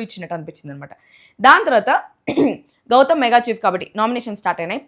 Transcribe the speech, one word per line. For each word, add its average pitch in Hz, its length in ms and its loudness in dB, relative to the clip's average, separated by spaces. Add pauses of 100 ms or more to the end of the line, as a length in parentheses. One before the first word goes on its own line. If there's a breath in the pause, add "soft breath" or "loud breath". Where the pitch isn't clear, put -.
ఇచ్చినట్టు 175 320 -14
అనిపించింది 151 360 -16
అనమాట. 139 200 -20 (460 soft breath)
దాని 294 280 6
తర్వాత 247 240 2 (360)
<clears throat> 247 360 -2 (300)
గౌతమ్ 277 300 4
మెగా 240 220 4
చీఫ్ 226 200 -6
కాబట్టి 180 200 -2 (140)
నామినేషన్స్ 226 420 -4
స్టార్ట్ 175 200 -4
అయినాయి, 175 260 -8